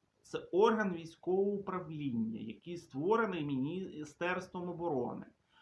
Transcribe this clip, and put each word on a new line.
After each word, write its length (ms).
це 160
орган 560
військового 580
управління, 880
який 380
створений 680
Міністерством 1200
оборони, 560